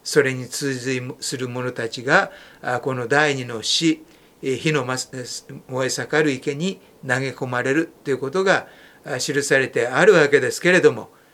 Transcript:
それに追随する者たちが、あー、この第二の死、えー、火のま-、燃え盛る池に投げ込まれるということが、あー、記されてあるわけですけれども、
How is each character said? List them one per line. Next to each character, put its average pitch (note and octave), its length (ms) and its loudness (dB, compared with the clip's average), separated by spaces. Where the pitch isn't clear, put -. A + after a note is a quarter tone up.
そ - 180 2
れ C3 120 0
に B2+ 140 -10
追 C#3 280 -4
随 B2+ 440 -6
す - 180 -8
る B2+ 120 -8
者 B2 220 -6
た A#2 180 -6
ち B2 140 -10
が、 D#3+ 280 2
あ B2 140 -4
ー、 B2 40 -2
こ C3 140 -4
の B2 140 -6
第 C#3+ 280 2
二 C3 100 -6
の A#2 180 -10
死、 D#3+ 400 0
え C#3 60 -2
ー、 C3 60 0
火 D3+ 160 -2
の C#3 140 0
ま-、 C3 100 -2
燃 C3 200 -2
え - 20 -2
盛 D3+ 340 -2
る D3+ 80 2
池 C3+ 240 -4
に F#3 240 -4
投 B2+ 120 0
げ C3+ 100 -4
込 B2+ 180 -6
ま B2 160 -2
れ C3+ 100 0
る D#3 180 -2
と C#3+ 80 -6
い - 20 2
う B2+ 40 0
こ C3+ 140 -6
と F#3+ 120 0
が、 F3+ 240 2
あ - 60 -10
ー、 C3 220 -4
記 C3+ 100 0
さ C#3 140 2
れ C3 100 2
て A#2+ 200 0
あ B2+ 180 2
る - 80 8
わ D3 160 6
け C#3+ 100 6
で B2 120 0
す - 100 -10
け F3 100 4
れ F3+ 100 6
ど D3 120 8
も、 A2 160 -10